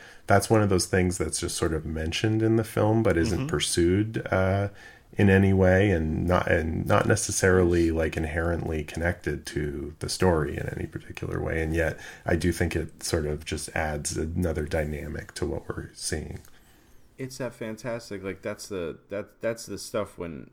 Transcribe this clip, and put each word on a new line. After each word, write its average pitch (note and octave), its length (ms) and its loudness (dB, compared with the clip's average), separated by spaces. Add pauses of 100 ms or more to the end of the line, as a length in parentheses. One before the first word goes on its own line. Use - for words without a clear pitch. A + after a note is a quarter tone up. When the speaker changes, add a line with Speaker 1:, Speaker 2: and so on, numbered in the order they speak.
(260)
Speaker 1:
that's G2+ 220 4
one A2 140 6
of G2+ 80 2
those F2+ 160 2
things F2+ 320 2
that's D#2+ 220 -4
just E2+ 160 -4
sort E2 180 0
of D#2 100 -4
mentioned E2+ 580 -2
in A2 140 4
the A2 80 2
film, A2 380 2
but F#2 160 4
isn't E2 220 2
Speaker 2:
Mm-hmm. C#2+ 60 -4
Speaker 1:
pursued, F2+ 840 0
uh, F#2+ 380 2 (480)
in G2+ 140 6
any G2 220 6
way, F#2+ 380 6
and E2 360 0
not, F2+ 240 2
and F2 360 0
not - 200 4
necessarily, F#2 840 4
like, D#2+ 260 0
inherently D#2+ 680 -2
connected D#2+ 640 -4
to D2 540 -6
the - 80 -6
story D#2+ 480 2
in - 200 -4
any - 100 -6
particular - 560 -8
way. E2 200 -2
And D#2+ 120 -2
yet, D#2+ 240 0 (280)
I F2+ 100 4
do E2+ 160 2
think F2 220 -2
it D#2 280 -6
sort D#2 240 -2
of D2+ 180 -6
just - 320 -8
adds D#2 400 -4
another D#2+ 480 -2
dynamic D2+ 680 -6
to D#2 120 -6
what D2+ 220 -8
we're - 260 -10
seeing. D2+ 460 -8 (760)
Speaker 3:
It's C3 220 -12
that A#2+ 160 -8
fantastic, A2 720 -10
like, F#2+ 180 -8
that's G#2+ 240 -10
the, E2+ 320 -6 (100)
that, - 320 -10
that's A2+ 260 -6
the G2 120 -10
stuff - 400 -8
when, E2 340 -12